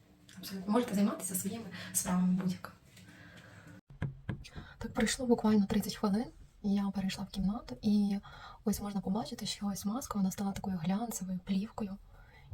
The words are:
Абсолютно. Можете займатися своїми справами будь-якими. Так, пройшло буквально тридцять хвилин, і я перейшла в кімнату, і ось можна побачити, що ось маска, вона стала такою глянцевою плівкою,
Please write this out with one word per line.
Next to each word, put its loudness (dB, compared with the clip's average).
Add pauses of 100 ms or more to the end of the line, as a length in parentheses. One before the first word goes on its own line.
(380)
Абсолютно. -2
Можете 2
займатися 2
своїми -4 (280)
справами 4
будь-якими. -2 (2000)
Так, -10
пройшло 2
буквально 6
тридцять 0
хвилин, 0 (300)
і 2
я 2
перейшла -2
в -10
кімнату, -2
і 4 (460)
ось 2
можна -2
побачити, -2
що -4
ось -4
маска, -2
вона 4
стала -2
такою -2
глянцевою -2
плівкою, -2 (560)